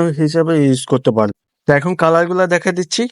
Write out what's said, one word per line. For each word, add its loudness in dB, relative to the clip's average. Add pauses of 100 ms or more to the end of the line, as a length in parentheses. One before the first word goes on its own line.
(180)
হিসাবে 0 (120)
ইউজ 0
করতে -2
পারেন। 0 (340)
তো 0
এখন 0
কালারগুলা 2
দেখা -2
দিচ্ছি, -4